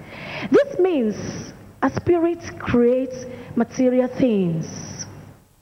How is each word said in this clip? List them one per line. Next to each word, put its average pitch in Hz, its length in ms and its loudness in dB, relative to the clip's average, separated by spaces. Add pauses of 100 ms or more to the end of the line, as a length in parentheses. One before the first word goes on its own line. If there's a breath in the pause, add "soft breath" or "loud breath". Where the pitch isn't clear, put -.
(500 loud breath)
This 554 300 4
means 277 360 2 (680)
a 269 80 2
spirit 339 480 2 (180)
creates 247 680 2 (300 loud breath)
material 247 520 2
things, 190 1000 0 (560)